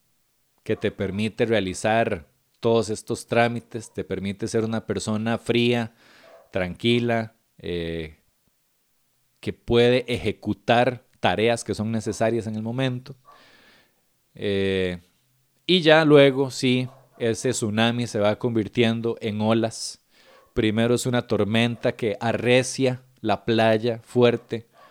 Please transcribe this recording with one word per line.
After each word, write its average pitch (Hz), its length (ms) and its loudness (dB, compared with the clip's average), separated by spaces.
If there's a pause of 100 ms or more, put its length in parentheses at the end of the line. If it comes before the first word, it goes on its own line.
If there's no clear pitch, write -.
(640)
que 110 120 -2
te 104 140 -2
permite 104 560 -4
realizar 107 840 -2 (320)
todos 113 300 2
estos - 380 -8
trámites, 117 680 -2
te 95 100 -8
permite 98 440 -6
ser 113 160 -2
una 110 240 -4
persona 110 500 -4
fría, 120 560 0 (580)
tranquila, 117 840 -2 (240)
eh, 82 580 -8 (1200)
que 101 140 -8
puede 120 580 0
ejecutar 120 960 -2 (140)
tareas 113 440 0
que 101 120 -4
son 110 160 -4
necesarias 113 560 -2
en 110 80 -8
el 110 80 -8
momento. 127 520 -6 (1160)
Eh, 95 680 -2 (640)
y 180 160 4
ya 156 240 6
luego, 139 460 6
sí, 127 380 0 (280)
ese 120 340 -2
tsunami 117 560 -2
se 110 120 -4
va 104 180 2
convirtiendo 113 840 0
en 107 200 -4
olas. 110 640 -2 (500)
Primero 113 420 2
es 117 100 -2
una 123 220 -2
tormenta 113 640 0
que 104 260 -4
arrecia 123 840 0 (180)
la 107 240 -2
playa 113 580 2
fuerte. 120 640 0 (240)